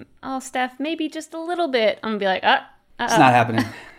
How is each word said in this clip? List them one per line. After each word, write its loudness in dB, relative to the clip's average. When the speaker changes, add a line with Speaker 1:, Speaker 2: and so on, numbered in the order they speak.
Speaker 1:
"Oh, -6
Steph, -6
maybe -4
just -12
a -10
little -4
bit." 0
I'm -6
gonna -4
be -2
like, -2
"Uh, 4
uh-uh." -4
Speaker 2:
It's 4
not 8
happening. 2
Speaker 1:
<laughs> -16